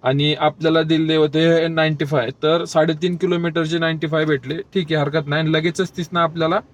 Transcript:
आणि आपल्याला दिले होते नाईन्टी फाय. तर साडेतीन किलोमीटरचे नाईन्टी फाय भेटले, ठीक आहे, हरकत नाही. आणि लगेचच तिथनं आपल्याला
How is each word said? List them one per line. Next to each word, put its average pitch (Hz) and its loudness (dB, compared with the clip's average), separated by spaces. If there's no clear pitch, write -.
आणि 147 0
आपल्याला 156 2
दिले 160 2
होते 160 4
नाईन्टी 156 0
फाय. 139 0
तर 165 2
साडेतीन 160 0
किलोमीटरचे 170 -2
नाईन्टी 160 -2
फाय 156 0
भेटले, 143 -2
ठीक 165 -4
आहे, 156 0
हरकत 143 -2
नाही. 160 -2
आणि 156 0
लगेचच 170 -2
तिथनं 175 -4
आपल्याला 165 0